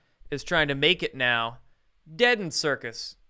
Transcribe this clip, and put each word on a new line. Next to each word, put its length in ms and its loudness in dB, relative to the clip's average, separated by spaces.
is 140 -6
trying 240 2
to 60 -2
make 280 4
it 120 -4
now, 460 0
dead 240 2
and 140 -4
circus. 640 -4